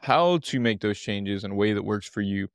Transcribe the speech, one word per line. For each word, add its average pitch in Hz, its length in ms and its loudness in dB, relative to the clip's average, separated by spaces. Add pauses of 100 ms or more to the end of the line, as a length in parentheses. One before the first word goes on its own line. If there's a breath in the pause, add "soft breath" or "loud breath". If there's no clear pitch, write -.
how 170 360 4
to 139 200 -4
make 113 220 0
those 104 180 0
changes 101 460 -4
in 98 80 -8
a - 20 -4
way 104 200 4
that 98 100 -2
works 101 240 -4
for 107 140 -4
you 98 320 -2